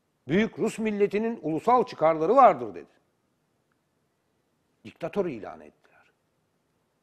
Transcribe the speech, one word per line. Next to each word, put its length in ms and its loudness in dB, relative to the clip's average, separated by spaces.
"Büyük 320 0
Rus 200 -4
milletinin 600 -2
ulusal 440 0
çıkarları 500 0
vardır," 400 6
dedi. 220 -18
Diktatörü 460 -8
ilan 300 -14
ettiler. 500 -20